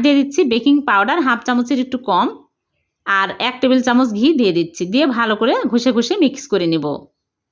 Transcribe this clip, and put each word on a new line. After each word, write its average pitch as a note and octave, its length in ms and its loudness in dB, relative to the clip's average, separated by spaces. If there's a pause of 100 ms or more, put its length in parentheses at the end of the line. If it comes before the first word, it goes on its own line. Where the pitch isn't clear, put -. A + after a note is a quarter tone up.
দিয়ে C#4+ 160 4
দিচ্ছি C#4 220 -2 (120)
বেকিং A#3+ 220 2 (140)
পাউডার A3 380 2
হাফ B3 200 0
চামচের B3 380 -2
একটু B3+ 140 -8 (100)
কম, F#3+ 180 2 (800)
আর G3 220 0 (200)
এক B3+ 120 -6
টেবিল C4 260 2
চামচ B3 220 2 (100)
ঘি A#3+ 100 2 (120)
দিয়ে G3+ 180 2
দিচ্ছি। E3+ 240 -4 (100)
দিয়ে C#4 140 2 (100)
ভালো A3+ 240 0
করে A#3 120 2 (200)
ঘষে A#3+ 240 0
ঘষে A#3 260 0
মিক্স C4 200 0 (100)
করে F3+ 200 0
নিব। D#3+ 120 -2 (680)